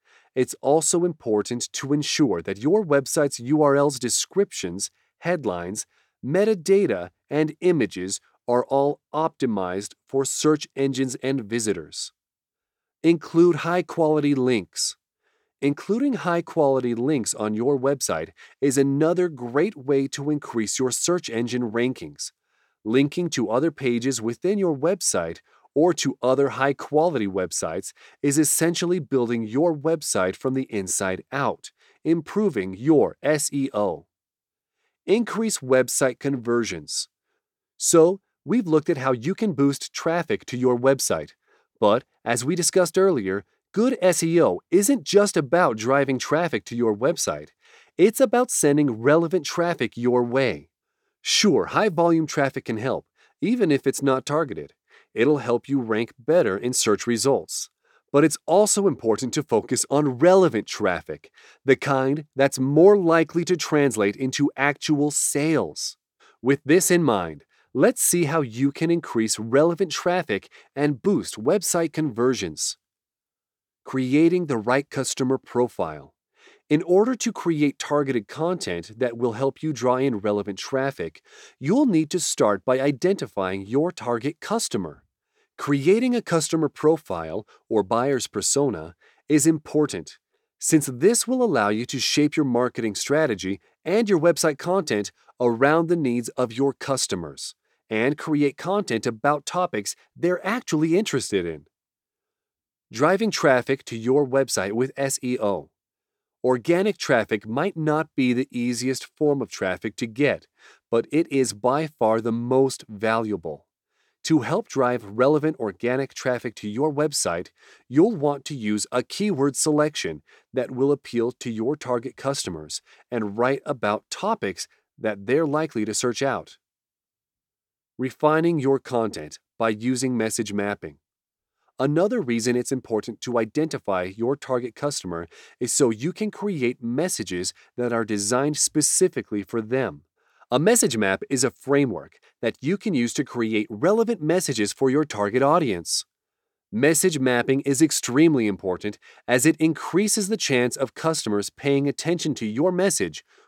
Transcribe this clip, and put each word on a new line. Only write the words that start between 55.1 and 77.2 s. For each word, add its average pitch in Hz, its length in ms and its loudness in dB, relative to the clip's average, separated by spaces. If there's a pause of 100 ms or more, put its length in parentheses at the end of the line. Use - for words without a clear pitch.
It'll 139 260 2
help 120 280 -2
you 139 140 -2
rank 113 380 -2
better 123 400 2
in 123 160 -4
search - 320 0
results. 117 640 -2 (420)
But 143 100 6
it's 156 220 2
also 202 420 4
important 117 460 0
to 151 100 -2
focus - 460 -2
on 135 300 2
relevant 165 480 6
traffic, 85 640 -4 (340)
the 131 100 10
kind 139 520 0 (100)
that's 139 220 2
more 156 400 8
likely 165 480 2
to 180 100 0
translate 113 580 2
into 139 440 -2
actual 143 520 0
sales. 143 880 -2 (460)
With 135 240 2
this 175 240 4
in 175 120 4
mind, 90 420 0 (280)
let's 190 300 2
see 175 220 2
how 156 180 0
you 127 280 -2
can 165 200 -2
increase 117 480 0
relevant 151 520 2
traffic 175 600 -2 (240)
and 143 280 0
boost 151 400 -2
website 165 520 0
conversions. 117 840 -2 (1080)
Creating 156 600 2
the 131 120 -2
right 123 320 0
customer 131 480 -2
profile. 82 760 -4 (560)
In 151 140 2
order 196 320 2
to 220 180 -4